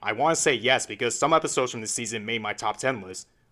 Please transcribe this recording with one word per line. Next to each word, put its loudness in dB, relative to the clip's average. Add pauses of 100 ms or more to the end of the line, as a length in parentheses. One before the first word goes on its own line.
I -2
want 2
to 0
say 4
yes 2
because -2
some 4
episodes 2
from -8
this -6
season -6
made -4
my -2
top -2
ten 0
list. -14 (240)